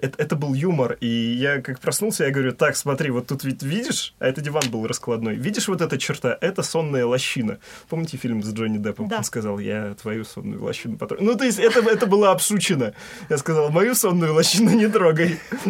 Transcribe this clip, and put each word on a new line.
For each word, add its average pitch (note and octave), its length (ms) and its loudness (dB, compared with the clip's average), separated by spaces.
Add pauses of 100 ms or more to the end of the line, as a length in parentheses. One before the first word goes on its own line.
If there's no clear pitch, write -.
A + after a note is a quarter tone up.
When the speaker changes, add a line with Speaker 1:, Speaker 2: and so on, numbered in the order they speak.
Speaker 1:
это, - 220 -4
это D3+ 140 -2
был C#3+ 180 -2
юмор. C3+ 460 0
И A#2+ 80 -2
я A#2+ 520 0
как C3 200 -8
проснулся, F#3 460 -2
я C3+ 40 2
говорю: C3+ 220 0
«Так, D3 240 2
смотри, C#3+ 340 -2
вот B2 160 -2
тут C3+ 160 -4
ведь C3+ 220 -6
видишь, A3 560 -4
а - 80 2
это C3 120 -2
диван D3 300 -2
был A2 160 -4
раскладной, A2+ 480 -4
видишь C3 320 -4
вот F3+ 140 0
эта D3+ 180 0
черта? C3 420 -2
Это F3+ 220 -2
сонная D3 420 -2
лощина». A#2+ 540 -2 (300)
Помните D#3+ 280 -6
фильм A2+ 280 -4
с G#2+ 80 -6
Джонни A2 260 -2
Деппом? G#2 300 -4
Speaker 2:
Да. A3+ 100 -4
Speaker 1:
Он G#2 60 -4
сказал: G#2+ 340 -4
«Я G#2 420 -6
твою A2 240 -6
сонную G#2 380 -10
лощину G#2+ 340 -6
потрогаю». F#3+ 320 -2
Ну, A#3+ 80 2
то C4 80 -2
есть A#3+ 140 2
это, A#3 220 6
это A3 260 4
было G3+ 240 6
обшучено. E3 640 2 (380)
Я D3+ 80 0
сказал: D3+ 340 2
«Мою G#3+ 240 4
сонную F3 360 2
лощину E3+ 380 4
не G#3+ 160 6
трогай. E3+ 540 4 (300)